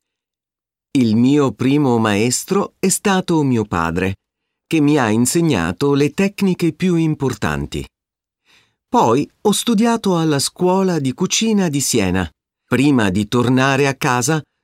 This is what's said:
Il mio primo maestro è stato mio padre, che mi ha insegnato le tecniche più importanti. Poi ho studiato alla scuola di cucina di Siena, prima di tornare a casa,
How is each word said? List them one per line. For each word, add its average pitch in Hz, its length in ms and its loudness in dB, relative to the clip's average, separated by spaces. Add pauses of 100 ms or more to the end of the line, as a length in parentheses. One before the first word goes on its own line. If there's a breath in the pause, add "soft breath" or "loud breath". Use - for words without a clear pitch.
(960)
Il 117 180 2
mio 131 380 2
primo 131 460 0
maestro 110 800 -2
è 196 100 -2
stato 185 540 0
mio 123 240 0
padre, 90 480 -2 (520)
che 160 140 0
mi 147 160 4
ha 120 140 0
insegnato 123 840 0
le 143 200 2
tecniche 190 600 -2
più 180 220 -2
importanti. 110 880 -4 (1040 soft breath)
Poi 147 420 2 (120)
ho 208 100 2
studiato 226 640 0
alla 160 220 0
scuola 180 600 0
di 131 140 -2
cucina 202 560 0
di 143 140 -2
Siena, 92 440 0 (400)
prima 127 440 2
di 104 180 -2
tornare 131 580 2
a 135 80 -2
casa, 135 460 -2 (240)